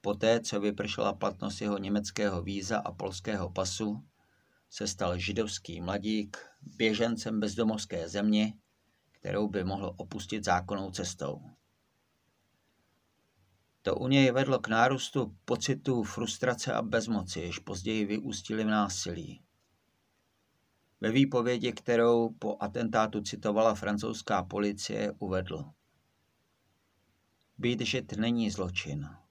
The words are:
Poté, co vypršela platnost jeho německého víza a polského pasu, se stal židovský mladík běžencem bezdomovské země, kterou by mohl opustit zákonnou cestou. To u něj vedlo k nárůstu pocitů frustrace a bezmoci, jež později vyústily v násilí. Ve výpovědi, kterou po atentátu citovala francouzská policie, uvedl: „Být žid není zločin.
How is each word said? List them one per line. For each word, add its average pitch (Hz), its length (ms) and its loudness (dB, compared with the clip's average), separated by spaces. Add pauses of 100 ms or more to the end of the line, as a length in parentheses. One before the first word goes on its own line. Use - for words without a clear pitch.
Poté, 110 380 4
co 110 200 -2
vypršela 104 540 0
platnost 101 480 -4
jeho 104 160 0
německého 101 640 -2
víza 98 360 -4
a 101 140 -4
polského 92 580 -4
pasu, 104 540 -2 (680)
se 104 180 -6
stal 92 300 -2
židovský 98 640 -4
mladík 104 560 -2 (240)
běžencem 110 800 0
bezdomovské 104 680 -2
země, 107 440 4 (580)
kterou 101 360 -2
by 95 160 -2
mohl 95 340 -2
opustit 101 480 -8
zákonnou 92 460 0
cestou. 87 500 -6 (2500)
To - 140 0
u 127 120 -2
něj 135 240 8
vedlo 135 280 2
k - 80 -4
nárůstu 120 680 2 (100)
pocitů 123 580 0
frustrace 120 720 -2
a 113 80 2
bezmoci, 110 580 0
jež 87 200 -6
později 104 460 -2
vyústily 107 580 -4
v 107 40 2
násilí. 92 760 -2 (1600)
Ve 107 100 2
výpovědi, 123 640 4
kterou 117 560 4
po 107 300 -6
atentátu 110 600 0
citovala 107 540 2
francouzská 104 680 -2
policie, 104 760 -2
uvedl: 92 460 -4 (1900)
„Být 120 240 0
žid 123 360 -2
není 113 340 2
zločin. 80 580 -4 (200)